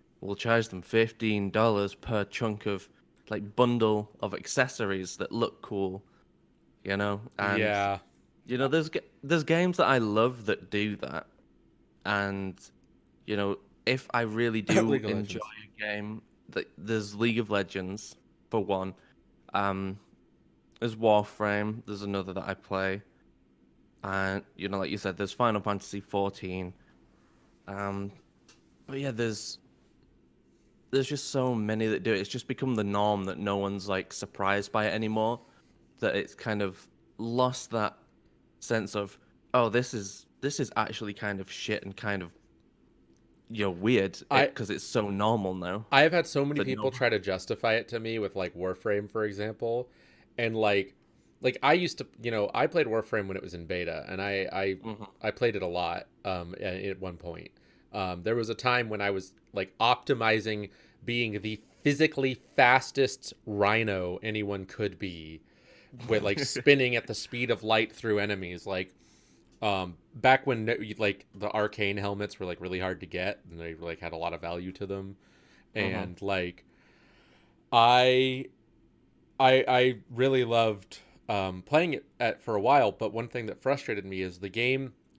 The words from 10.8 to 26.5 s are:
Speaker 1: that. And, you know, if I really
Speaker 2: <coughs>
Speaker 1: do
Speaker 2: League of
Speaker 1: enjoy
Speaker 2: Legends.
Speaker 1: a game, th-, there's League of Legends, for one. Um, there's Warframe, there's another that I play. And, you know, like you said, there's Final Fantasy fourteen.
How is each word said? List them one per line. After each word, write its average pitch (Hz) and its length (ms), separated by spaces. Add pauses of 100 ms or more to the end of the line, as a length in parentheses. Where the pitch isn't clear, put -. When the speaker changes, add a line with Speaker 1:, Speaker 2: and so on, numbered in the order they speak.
Speaker 1:
that. 71 280 (800)
And, 98 560 (640)
you 107 120
know, 101 200 (300)
if 127 260
I 120 80
really 113 400
Speaker 2:
<coughs> - 140
Speaker 1:
do 113 120
Speaker 2:
League 127 180
of 104 60
Speaker 1:
enjoy 107 280
Speaker 2:
Legends. 107 60 (200)
Speaker 1:
a 107 160
game, 104 400 (320)
th-, - 240
there's 104 380
League 113 240
of 107 100
Legends, 95 680 (340)
for 110 120
one. 95 300 (600)
Um, 98 420 (840)
there's 113 160
Warframe, 107 880
there's 101 160
another 98 320
that 92 160
I 95 60
play. 95 480 (1000)
And, 98 400 (120)
you 98 120
know, 98 120
like 85 100
you 98 80
said, 95 180
there's 98 160
Final 110 300
Fantasy 101 400
fourteen. 92 720 (960)